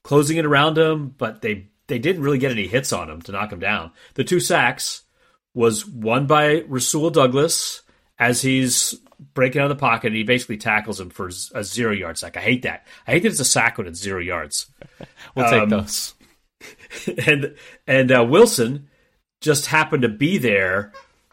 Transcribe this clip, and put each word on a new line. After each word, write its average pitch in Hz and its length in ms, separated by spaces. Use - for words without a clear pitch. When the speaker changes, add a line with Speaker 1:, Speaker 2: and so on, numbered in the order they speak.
Speaker 1:
closing 147 340
it 160 80
around 147 320
him, 156 400
but 110 240
they, 104 260
they 123 120
didn't 160 240
really 139 160
get 135 120
any 104 160
hits 127 240
on 87 180
him 80 140
to - 80
knock 101 200
him 92 80
down. 92 320
The 135 80
two 175 160
sacks 139 640
was 117 320
one 120 400
by 151 420
Rasul 147 440
Douglas 139 720
as 123 240
he's 131 540
breaking 131 280
out 143 100
of 139 60
the - 20
pocket, 117 280
and 110 80
he 110 80
basically 123 340
tackles 107 420
him 90 100
for 95 220
z-, - 240
a 104 80
zero-yard 101 540
sack. 85 200
I 87 40
hate 123 220
that. 82 220
I 113 40
hate 165 120
that 226 60
it's 156 100
a 131 60
sack 117 320
when 101 100
it's 85 120
zero 98 200
yards. 85 480
Speaker 2:
<laughs> - 60
We'll 123 140
take 113 140
Speaker 1:
Um, 104 60
Speaker 2:
those. - 440
Speaker 1:
<laughs> - 640
and, 143 280
and, 131 260
uh, 123 160
Wilson 143 600
just - 240
happened 156 380
to 117 60
be 139 280
there 101 560